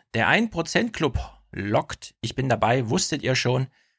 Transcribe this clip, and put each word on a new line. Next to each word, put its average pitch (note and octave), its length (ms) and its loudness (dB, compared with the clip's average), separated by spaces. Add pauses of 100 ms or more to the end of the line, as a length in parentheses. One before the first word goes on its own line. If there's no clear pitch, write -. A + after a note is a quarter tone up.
(160)
"Der A2+ 120 2
Ein G3+ 220 4
Prozent G#3 440 -2
Club D3 260 0 (320)
lockt. - 720 -4
Ich - 120 -4
bin C3 160 -2
dabei. A2+ 400 2
Wusstet D3+ 320 0
ihr B2+ 140 0
schon, C3 320 0 (320)